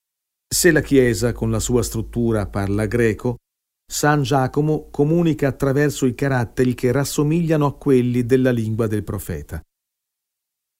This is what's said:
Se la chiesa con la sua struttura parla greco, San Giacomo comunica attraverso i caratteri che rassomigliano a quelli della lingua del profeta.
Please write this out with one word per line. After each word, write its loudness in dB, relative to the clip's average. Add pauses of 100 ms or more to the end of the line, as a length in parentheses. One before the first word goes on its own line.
(460)
Se 2
la 4
chiesa 2
con -4
la -2
sua 0
struttura -4
parla -4
greco, 0 (540)
San 2
Giacomo 0
comunica 2
attraverso 0
i 0
caratteri 0
che 0
rassomigliano 0
a -4
quelli 2
della 2
lingua -2
del -4
profeta. -8 (1200)